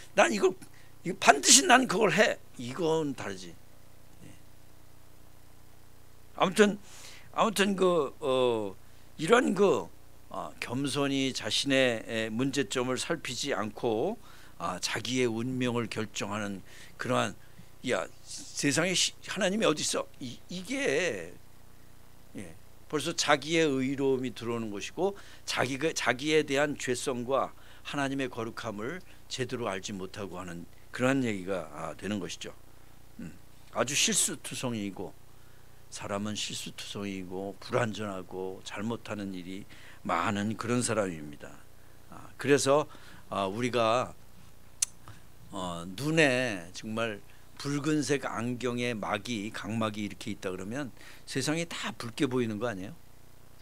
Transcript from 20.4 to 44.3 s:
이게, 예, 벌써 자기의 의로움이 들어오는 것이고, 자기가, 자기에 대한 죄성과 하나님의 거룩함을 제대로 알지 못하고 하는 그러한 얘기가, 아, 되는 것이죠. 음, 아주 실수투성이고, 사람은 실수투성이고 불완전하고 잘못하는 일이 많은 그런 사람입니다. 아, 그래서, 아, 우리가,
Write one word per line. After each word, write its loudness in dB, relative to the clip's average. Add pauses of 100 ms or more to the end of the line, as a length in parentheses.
이게, 0 (1040)
예, -10 (340)
벌써 0
자기의 6
의로움이 4
들어오는 -2
것이고, 0 (300)
자기가, 2
자기에 4
대한 2
죄성과 0 (320)
하나님의 0
거룩함을 -4 (280)
제대로 -2
알지 -2
못하고 -6
하는 -8 (240)
그러한 2
얘기가, -2
아, -6
되는 -2
것이죠. -6 (640)
음, -8 (400)
아주 2
실수투성이고, 0 (760)
사람은 -4
실수투성이고 -6
불완전하고 -2
잘못하는 -6
일이 -8 (440)
많은 2
그런 2
사람입니다. -2 (600)
아, -14
그래서, 4 (400)
아, 0
우리가, 2 (1400)